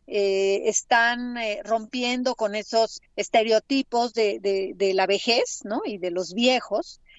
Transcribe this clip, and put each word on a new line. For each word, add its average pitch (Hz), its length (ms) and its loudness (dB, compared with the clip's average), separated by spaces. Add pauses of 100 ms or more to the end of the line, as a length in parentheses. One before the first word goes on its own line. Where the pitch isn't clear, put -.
eh, 196 600 0
están, 240 720 2
eh, 220 260 -4
rompiendo 247 720 -2
con 208 180 -2
esos 214 480 0 (140)
estereotipos 233 960 2
de, 220 260 0
de, 196 360 -2
de 190 180 0
la 190 140 2
vejez, 233 560 0
¿no? 220 200 -4
Y 220 140 -6
de 175 140 -4
los 175 240 -4
viejos, 240 680 -2 (180)